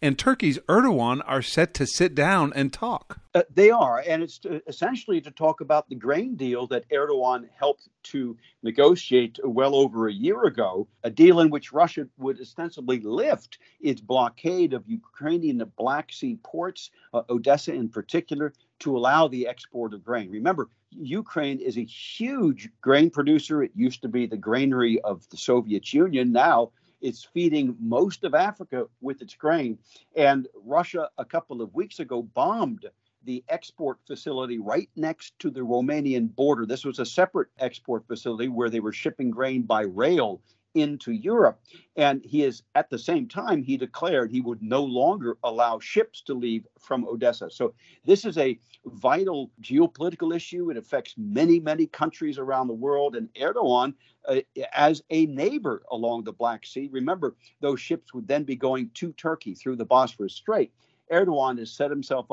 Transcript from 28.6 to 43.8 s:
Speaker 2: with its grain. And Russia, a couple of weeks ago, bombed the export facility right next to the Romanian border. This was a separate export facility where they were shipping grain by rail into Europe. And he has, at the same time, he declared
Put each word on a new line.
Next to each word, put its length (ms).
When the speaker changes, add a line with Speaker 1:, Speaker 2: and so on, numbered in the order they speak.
Speaker 2:
with 220
its 140
grain. 420
And 320
Russia, 420
a 60
couple 360
of 140
weeks 240
ago, 240
bombed 640
the 260
export 480
facility 500
right 380
next 440
to 100
the 100
Romanian 720
border. 320
This 200
was 140
a 60
separate 440
export 480
facility 400
where 220
they 100
were 140
shipping 380
grain 320
by 180
rail 580
into 360
Europe. 480
And 260
he 180
has, 220
at 140
the 100
same 180
time, 360
he 120
declared 560